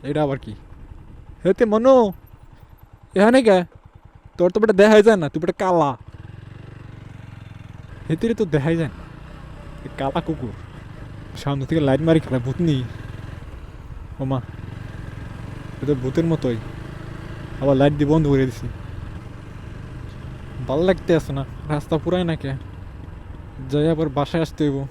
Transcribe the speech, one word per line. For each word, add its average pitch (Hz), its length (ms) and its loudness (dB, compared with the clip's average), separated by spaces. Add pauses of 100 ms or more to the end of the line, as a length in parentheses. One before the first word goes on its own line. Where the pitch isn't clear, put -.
এটা 147 180 -2
আবার 139 180 -2
কি? 107 80 -12 (920)
হেতে 196 280 4
মনু, 247 220 6 (1200)
এখানে 233 200 8 (100)
কে? 190 100 8 (760)
তোর 175 160 4
তো 226 100 0
বেটা 220 200 4
দেখাই 214 240 12
যায় 214 160 8
না, 147 100 0
তুই 156 100 -2
বেটা 175 200 0
কালা। 170 280 4 (2250)
হেতিরে 220 320 0
তো 214 40 4 (100)
দেখাই 156 260 2
যায় 135 160 -2
না, - 60 -14 (840)
এ - 20 -10 (120)
কালা 135 260 -2
কুকুর। 131 280 -6 (880)
সামনে 139 260 -2
থেকে 160 200 2
লাইট 139 180 4
মারি 160 180 6
খেলা 131 220 -2
ভূতনি। 147 300 2 (1500)
ওমা, 135 160 0 (1400)
এ - 80 -6
তো 147 140 4
ভূতের 131 300 2
মতোই, 123 260 0 (1040)
আবার 139 180 6
লাইট 147 180 6
দিয়ে 147 140 2
বন্ধ 160 200 4
করে 135 180 6
দিছি। 117 160 -10 (2000)
ভাল 139 200 0
লাগতে 180 300 2
আছে - 200 -2
না, 135 40 -2 (300)
রাস্তা 147 300 -2
পুরাই 180 280 0
না 160 120 0
কে, 135 100 -4 (1160)
যাই 147 240 2
আবার 156 220 0
বাসায় 151 280 0
আসতে - 200 -8
হইব। 139 120 2 (140)